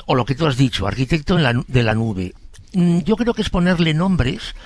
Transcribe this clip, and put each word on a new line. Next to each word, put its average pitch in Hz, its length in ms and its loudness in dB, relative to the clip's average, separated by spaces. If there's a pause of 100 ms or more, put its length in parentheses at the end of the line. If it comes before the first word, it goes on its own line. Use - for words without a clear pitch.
o 156 100 0
lo 120 100 2
que 139 100 -2
tú 151 100 -2
has 135 120 0
dicho, 117 300 0
arquitecto 139 500 0
en 165 60 4
la 120 100 2
nu-, 123 140 -2
de 123 160 2
la 110 120 2
nube. 104 380 -2 (400)
Mm, 175 260 2
yo 185 180 0
creo 233 160 0
que - 80 -6
es - 80 -4
ponerle 175 440 2
nombres 170 600 0 (100)